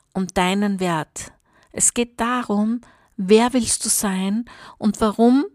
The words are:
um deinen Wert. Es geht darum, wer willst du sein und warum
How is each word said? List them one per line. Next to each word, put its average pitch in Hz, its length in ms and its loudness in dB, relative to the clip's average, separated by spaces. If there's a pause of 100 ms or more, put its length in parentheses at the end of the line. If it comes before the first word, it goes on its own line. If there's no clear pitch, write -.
(140)
um 185 140 -4
deinen 196 540 -2
Wert. 170 500 -6 (400)
Es - 220 -2
geht 240 260 -4
darum, 233 640 -2 (340)
wer 220 380 4
willst 233 320 -2
du 220 40 -4
sein 196 560 -2 (320)
und - 220 -2
warum 233 560 4